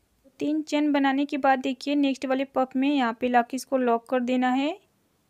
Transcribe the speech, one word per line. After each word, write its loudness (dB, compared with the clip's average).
तीन -2
चेन 0
बनाने 2
के -4
बाद 4
देखिए, -4
नेक्स्ट 0
वाले 0
पफ -4
में 0
यहाँ 0
पे -4
लाके 0
इसको -4
लॉक 0
कर 0
देना 0
है -2